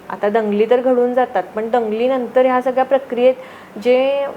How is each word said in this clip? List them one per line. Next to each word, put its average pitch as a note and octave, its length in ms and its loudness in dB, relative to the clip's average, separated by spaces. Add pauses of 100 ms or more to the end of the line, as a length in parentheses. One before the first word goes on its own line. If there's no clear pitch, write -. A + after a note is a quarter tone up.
(100)
आता F#3+ 180 -4
दंगली G#3+ 420 0
तर B3 100 4
घडून B3 340 2
जातात, B3 280 0 (120)
पण A3 160 -6
दंगलीनंतर A#3+ 760 0
ह्या B3+ 160 2
सगळ्या B3+ 220 0
प्रक्रियेत B3+ 500 2 (500)
जे, C4+ 420 2 (100)